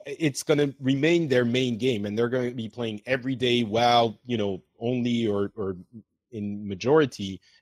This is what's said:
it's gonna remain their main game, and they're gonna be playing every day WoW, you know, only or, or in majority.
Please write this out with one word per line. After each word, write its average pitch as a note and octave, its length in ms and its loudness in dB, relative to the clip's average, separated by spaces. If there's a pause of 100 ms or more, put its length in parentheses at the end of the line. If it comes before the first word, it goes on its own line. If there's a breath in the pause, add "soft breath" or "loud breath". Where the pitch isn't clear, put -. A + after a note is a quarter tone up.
it's C#3+ 380 -4
gonna D3 360 2
remain D3 480 2
their B2 160 4
main A#2+ 360 0
game, A2+ 260 0
and G#2 120 -4
they're A#2+ 120 0
gonna B2 220 -2
be A#2 180 -8
playing A2 380 -8
every C3 280 -2
day A#2+ 280 2
WoW, A#2 640 4
you A#2+ 120 -2
know, G2+ 240 -2 (180)
only A#2+ 480 0
or, G2+ 280 0
or G2 200 -6 (560)
in G#2 360 -8
majority. G2+ 720 0 (200 soft breath)